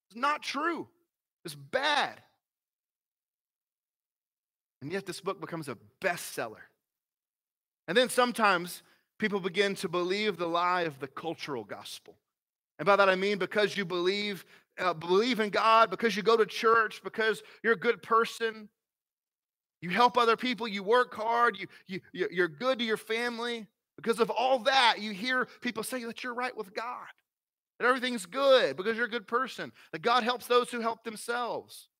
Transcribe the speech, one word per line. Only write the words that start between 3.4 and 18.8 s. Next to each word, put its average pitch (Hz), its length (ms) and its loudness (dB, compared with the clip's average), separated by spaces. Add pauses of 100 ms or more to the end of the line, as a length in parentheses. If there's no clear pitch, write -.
And 143 100 -12
yet 196 140 -6
this - 160 -10
book 180 180 -6
becomes 156 300 -10
a 110 80 -12 (240)
bestseller. 135 580 -6 (1300)
And 170 80 0
then 254 140 4
sometimes 202 720 2 (360)
people 202 220 -2
begin 190 360 0
to 185 120 -6
believe 185 480 -2
the 170 100 -4
lie 175 360 0
of 151 180 -6
the 139 60 -8
cultural 147 580 -8
gospel. 101 520 -16 (600)
And 156 80 -6
by 196 100 6
that 196 120 6
I 190 60 6
mean 196 240 0
because 196 380 0
you 196 80 -2
believe, 185 600 -4 (340)
uh, 180 140 0
believe 190 480 2
in 214 100 -2
God, 220 400 6
because 190 260 0
you 208 60 -4
go 226 140 4
to 214 100 4
church, 220 560 2
because 220 400 -2 (200)
you're 226 100 4
a 233 60 0
good 214 240 0
person, 220 680 0 (1120)